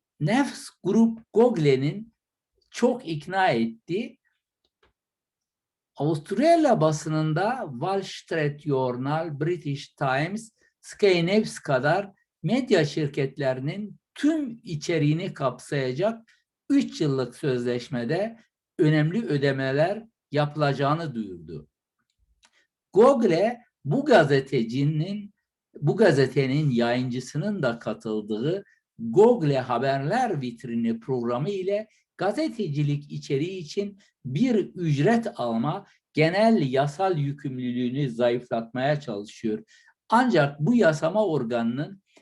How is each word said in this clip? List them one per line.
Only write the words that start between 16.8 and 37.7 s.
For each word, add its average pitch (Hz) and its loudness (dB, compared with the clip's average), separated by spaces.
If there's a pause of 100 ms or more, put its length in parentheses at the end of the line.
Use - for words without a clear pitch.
yıllık 131 -2
sözleşmede 127 -4 (400)
önemli 156 2
ödemeler 139 0 (260)
yapılacağını 147 -2
duyurdu. 85 -10 (1200)
Google 226 4 (240)
bu 202 0
gazetecinin, 151 2 (460)
bu 151 0
gazetenin 143 2
yayıncısının 127 -2
da 117 -2
katıldığı 110 -4 (340)
Google 151 4
Haberler 139 -2
Vitrini 117 -4
programı 123 -2
ile 202 -4 (280)
gazetecilik 175 -4
içeriği 156 -4
için 202 -8 (260)
bir 202 0
ücret 180 0
alma 127 -4 (260)
genel 175 2
yasal 151 0
yükümlülüğünü 127 -4